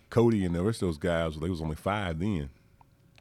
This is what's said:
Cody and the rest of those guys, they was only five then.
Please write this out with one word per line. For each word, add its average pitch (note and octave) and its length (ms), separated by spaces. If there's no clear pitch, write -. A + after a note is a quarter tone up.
Cody A#2 340
and E2+ 100
the E2+ 80
rest A2 200
of F#2+ 60
those D#2 100
guys, E2 400
they D#2 100
was E2 140
only D#2 140
five F#2+ 420
then. E2+ 320